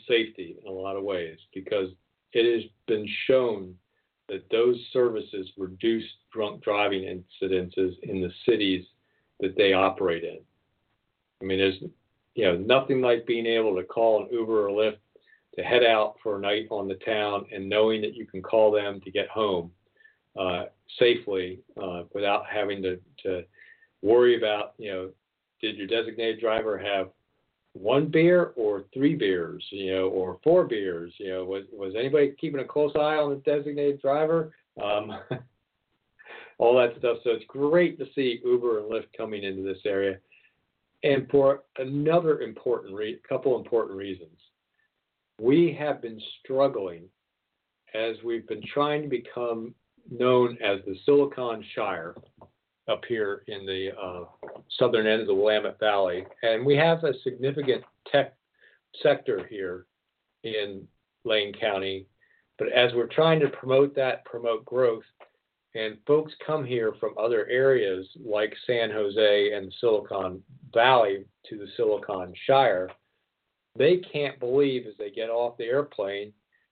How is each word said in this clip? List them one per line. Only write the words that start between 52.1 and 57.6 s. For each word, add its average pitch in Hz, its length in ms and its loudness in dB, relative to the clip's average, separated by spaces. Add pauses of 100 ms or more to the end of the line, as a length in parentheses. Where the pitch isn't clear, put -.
up 110 220 -2
here 104 400 -4
in 98 180 -12
the, 95 240 -4 (100)
uh, 90 240 -10 (540)
southern 117 280 4
end 110 140 4
of 110 60 -4
the 101 80 2
Willamette 104 440 2
Valley. 98 460 0 (180)
And 113 220 0
we 143 120 4
have 165 280 2
a 147 80 0 (100)
significant 127 600 -2 (280)